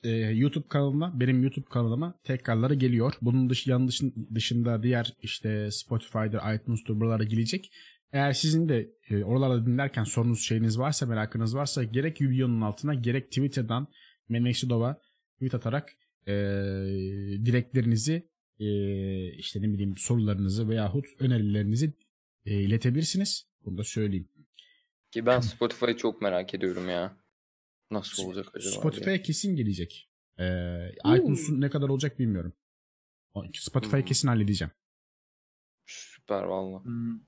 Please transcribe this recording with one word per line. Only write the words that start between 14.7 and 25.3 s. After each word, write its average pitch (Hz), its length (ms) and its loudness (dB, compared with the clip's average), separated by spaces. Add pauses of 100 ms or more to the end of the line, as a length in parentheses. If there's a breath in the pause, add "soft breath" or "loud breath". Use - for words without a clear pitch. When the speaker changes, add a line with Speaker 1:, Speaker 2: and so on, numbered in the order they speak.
Speaker 1:
tweet 131 200 -4
atarak, 120 400 -4 (340)
e, 101 60 -2 (1120)
dileklerinizi, 120 840 2 (300)
e, 107 80 -2 (680)
işte 90 280 -8
ne 107 120 0
bileyim 98 240 -2
sorularınızı 104 720 0
veyahut 110 360 0 (140)
önerilerinizi, 113 760 2 (520)
e, 104 160 -2
iletebilirsiniz. 127 840 0 (180)
Bunu 92 120 -6
da 107 60 -4
söyleyeyim. 101 460 -2 (840 soft breath)
Speaker 2:
Ki 113 140 -4
ben 123 140 6